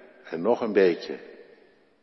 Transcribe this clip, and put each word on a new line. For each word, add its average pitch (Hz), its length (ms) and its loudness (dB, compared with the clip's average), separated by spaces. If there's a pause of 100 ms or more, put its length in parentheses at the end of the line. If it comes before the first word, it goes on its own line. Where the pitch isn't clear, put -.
(240)
En 82 180 -10
nog 107 200 0
een 110 120 -4
beetje. 92 460 2 (840)